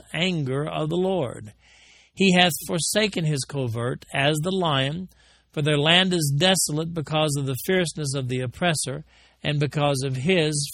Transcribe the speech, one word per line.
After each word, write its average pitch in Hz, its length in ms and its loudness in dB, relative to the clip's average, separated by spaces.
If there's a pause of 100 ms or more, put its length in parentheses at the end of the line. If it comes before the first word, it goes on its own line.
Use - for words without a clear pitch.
(120)
anger 156 560 -2
of 156 220 -4
the 170 60 -2
Lord. 180 580 -2 (580)
He 190 220 4
hath 180 180 6 (140)
forsaken 190 580 0
his 151 200 -2
covert 123 680 -4
as 143 300 2
the 180 80 -2
lion, 165 580 0 (420)
for 156 120 -4
their 151 160 2
land 175 340 4
is 151 240 0
desolate 165 560 2
because 156 460 0
of 139 80 -2
the 131 180 -4
fierceness 156 500 -2
of 135 140 -4
the 127 120 -2
oppressor, 143 640 -4 (380)
and 147 160 -2
because 143 460 0
of 131 120 -2
his 151 580 2